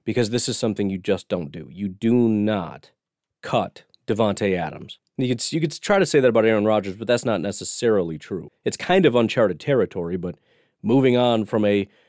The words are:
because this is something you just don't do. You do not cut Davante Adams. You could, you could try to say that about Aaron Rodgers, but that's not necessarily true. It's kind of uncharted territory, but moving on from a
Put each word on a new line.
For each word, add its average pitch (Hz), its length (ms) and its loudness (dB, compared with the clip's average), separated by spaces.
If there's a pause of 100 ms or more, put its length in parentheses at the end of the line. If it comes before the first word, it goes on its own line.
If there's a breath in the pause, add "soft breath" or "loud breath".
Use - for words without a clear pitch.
because 113 240 -2
this 120 220 -2
is 113 80 -4
something 104 320 -2
you 95 80 -6
just 92 300 -4
don't 85 220 -4
do. 76 220 -14
You 98 160 -6
do 113 400 2
not 104 600 -2 (520)
cut - 420 -2 (220)
Davante 101 480 0
Adams. - 440 -8 (220)
You 131 60 0
could, 123 260 -4
you 160 80 0
could 156 200 -2
try 202 180 2
to 185 80 2
say 147 140 4
that 127 80 4
about 113 160 4
Aaron 110 200 4
Rodgers, 104 300 0
but 104 140 -12
that's 120 160 0
not 107 160 0
necessarily 92 800 -2
true. - 340 -10 (120)
It's 110 120 -4
kind 185 280 2
of 123 120 4
uncharted 110 420 2
territory, 95 580 -2
but 87 200 -8 (440)
moving 123 360 4
on 120 280 2
from 107 200 -2
a 101 240 2 (200 soft breath)